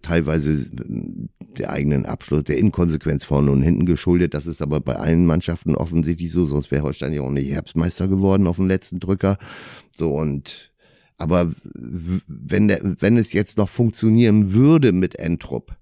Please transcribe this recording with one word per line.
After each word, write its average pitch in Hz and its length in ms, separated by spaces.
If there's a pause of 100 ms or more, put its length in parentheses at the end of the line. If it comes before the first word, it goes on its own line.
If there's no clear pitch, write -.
teilweise 78 680 (880)
der - 140
eigenen 71 340
Abschluss, - 380
der 76 140
Inkonsequenz 82 680
vorne 71 280
und 67 100
hinten 82 240
geschuldet. 87 480
Das 73 120
ist 82 160
aber 73 200
bei 64 140
allen 82 300
Mannschaften 82 500
offensichtlich 82 560
so, 85 160
sonst 71 240
wäre 76 120
Holstein 71 300
ja 73 80
auch 65 80
nicht 69 220
Herbstmeister 85 560
geworden 95 400
auf 87 100
dem 95 100
letzten 92 320
Drücker. 98 380 (580)
So, 80 140
und, 71 640 (440)
aber 85 340 (120)
w-, 85 640
wenn 98 400
der, 95 140 (180)
wenn 113 180
es 110 160
jetzt - 240
noch 101 120
funktionieren 110 840
würde 139 380
mit 92 240
Entrup 80 680